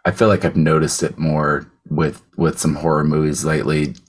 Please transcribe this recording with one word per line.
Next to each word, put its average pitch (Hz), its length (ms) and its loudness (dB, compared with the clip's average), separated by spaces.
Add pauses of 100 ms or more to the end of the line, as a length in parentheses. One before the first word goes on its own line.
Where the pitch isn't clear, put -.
I 120 60 0
feel 113 160 2
like 101 180 4
I've 76 100 0
noticed 78 480 2
it - 140 -4
more 76 520 -2 (200)
with, 76 320 -2 (160)
with 80 220 0
some 78 160 0
horror 76 280 0
movies 76 400 0
lately. 76 520 -2 (120)